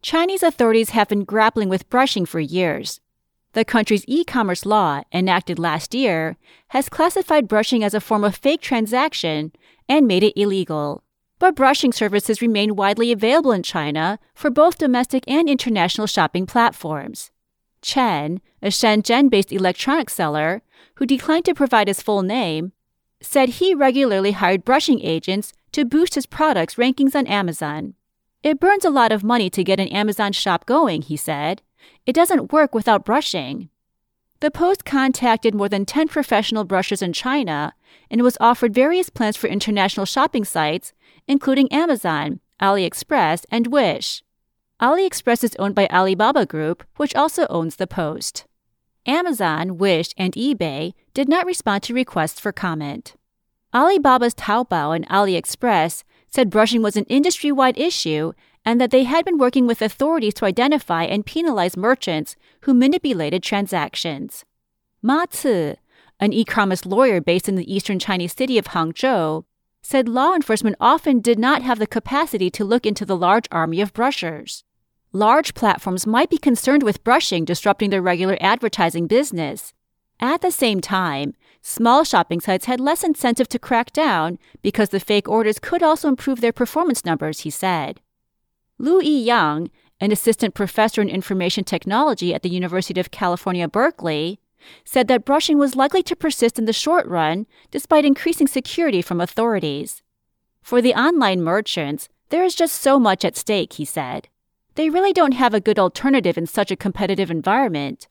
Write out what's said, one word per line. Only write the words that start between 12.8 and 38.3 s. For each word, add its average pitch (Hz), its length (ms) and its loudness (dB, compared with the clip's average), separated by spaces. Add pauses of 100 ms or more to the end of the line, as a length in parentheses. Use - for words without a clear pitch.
available 247 400 2
in 185 100 0
China 160 560 -4 (160)
for - 160 -2
both 302 260 4
domestic 254 500 0
and 302 220 2
international 214 580 0
shopping 180 380 0
platforms. 165 840 -2 (520)
Chen, 180 580 -2 (220)
a 196 60 -2
Shenzhen-based 220 840 2
electronics 185 600 -2
seller, 156 480 -2 (320)
who 277 120 -2
declined 311 380 2
to 359 100 2
provide 240 340 2
his 196 140 -2
full 202 200 0
name, 185 500 -4 (480)
said 262 280 2
he 359 260 0
regularly 247 580 2
hired 185 320 0
brushing 269 380 2
agents 180 500 -4 (200)
to 294 120 0
boost 311 300 0
his 269 120 -4
products' 196 480 0
rankings 262 400 0
on 277 120 0
Amazon. 160 680 -4 (480)
"It 294 160 2
burns 392 260 2
a 349 60 4
lot 240 220 4
of 208 100 -2
money 208 280 0
to 190 120 -2
get 190 160 0
an 190 100 -2
Amazon 208 440 -2
shop 180 340 -2
going," 185 360 2
he 151 140 -8
said. 151 460 -6 (440)
"It 254 80 0
doesn't 339 380 2
work 302 220 2
without 214 300 2
brushing." 175 640 -4 (720)
The 302 100 0
Post 359 340 0
contacted 247 680 0
more 202 140 -2
than 196 180 -2
ten 311 220 0
professional 220 560 -2
brushers 190 380 -2
in 175 100 -4
China 175 600 -4 (360)
and 233 120 2
was 247 180 4